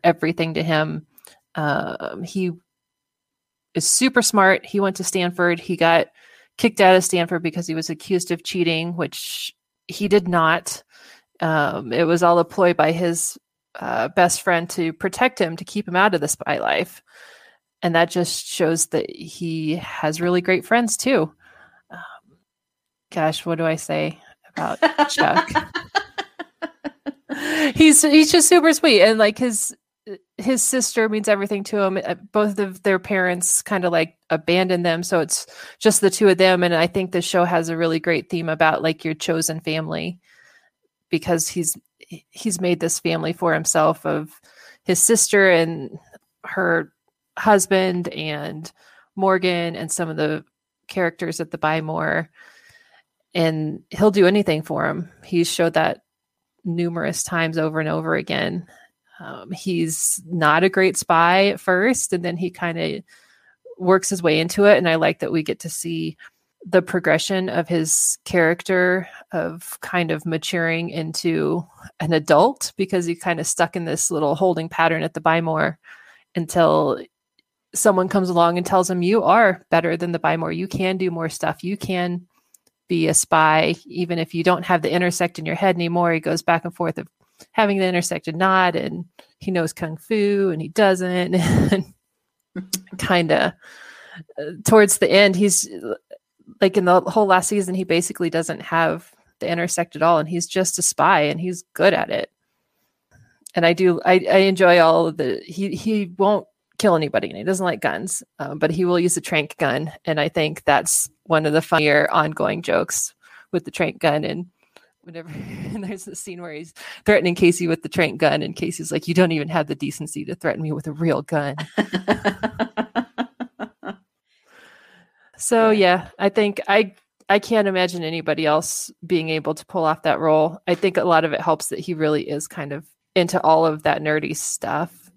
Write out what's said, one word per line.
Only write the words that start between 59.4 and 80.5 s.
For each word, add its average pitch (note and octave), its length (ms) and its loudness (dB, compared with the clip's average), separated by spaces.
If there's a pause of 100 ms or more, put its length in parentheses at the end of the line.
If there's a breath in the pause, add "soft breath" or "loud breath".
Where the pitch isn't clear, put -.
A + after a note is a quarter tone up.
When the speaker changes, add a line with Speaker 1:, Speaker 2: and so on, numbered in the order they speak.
Speaker 1:
he's E3+ 720 -4
not D#3+ 380 2
a F#3+ 40 6
great F#3 300 0
spy F3 480 2
at G3 140 -2
first, G3 520 0
and F3 100 -4
then F3 140 -6
he F3+ 140 -4
kinda E3 520 -6 (760 soft breath)
works F#3 320 2
his F3+ 120 -6
way D#3 180 2
into F3 240 0
it. G3+ 120 8
And F3+ 120 2
I E3 80 2
like D#3+ 240 0
that - 120 -6
we D#3+ 100 0
get - 180 -6
to E3 100 -12
see D#3+ 460 -8 (500 loud breath)
the F#3 160 2
progression F3+ 640 -2
of E3 200 -4
his D#3+ 580 -2
character F3+ 840 0 (240 loud breath)
of E3+ 480 -8
kind F3 300 -2
of D#3 160 -4
maturing E3 640 -4
into D#3+ 760 -2 (360 loud breath)
an D#3+ 120 -2
adult, D#3+ 640 2
because F#3+ 300 -2
he E3+ 80 -4
kinda E3+ 300 -4
stuck - 320 -2
in F3 100 -6
this D#3+ 240 -4
little D3+ 240 0
holding E3 340 0
pattern E3 340 0
at D#3+ 120 -4
the D#3 80 -8
Buy E3 180 2
More D#3 380 -2 (560 loud breath)
until D#3 680 2 (720)
someone F#3 340 2
comes F#3 220 0
along E3+ 280 2
and F3+ 80 -4
tells F#3 240 2
him, F3+ 120 -2
"You G3 200 2
are G3 480 4
better E3 260 2
than F3 160 -4
the E3+ 60 -2
Buy D#3+ 180 0
More. E3 160 -4